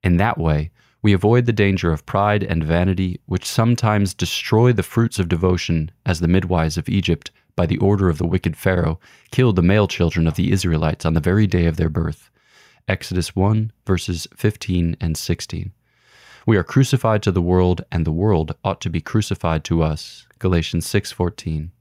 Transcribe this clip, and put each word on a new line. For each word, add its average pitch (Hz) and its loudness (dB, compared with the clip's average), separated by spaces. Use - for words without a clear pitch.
In 90 4
that 104 2
way, 78 0
we 104 4
avoid 113 4
the 120 0
danger 98 2
of 78 -4
pride 104 0
and 82 -2
vanity, 90 0
which 92 -4
sometimes 107 0
destroy 123 2
the 101 0
fruits 117 -2
of 87 0
devotion, 85 0
as 87 0
the 82 0
midwives 85 0
of 80 -6
Egypt, 87 -2
by 87 0
the - -2
order 98 2
of 76 0
the 87 -4
wicked 85 -2
Pharaoh, 87 0
killed 120 2
the 90 4
male 98 4
children 82 0
of 78 0
the - 0
Israelites 80 0
on 82 2
the 82 2
very 98 2
day 90 2
of 80 0
their 82 0
birth. 78 -6
Exodus - -4
one, 107 0
verses 90 -4
fifteen 87 -2
and 80 -2
sixteen. - -8
We 113 2
are 92 2
crucified 120 2
to 104 2
the 90 0
world, 90 2
and 82 0
the 80 -2
world 80 0
ought - -2
to 92 -6
be 80 -2
crucified 87 -2
to 82 0
us. - -6
Galatians 87 -2
six - -4
fourteen. 80 -6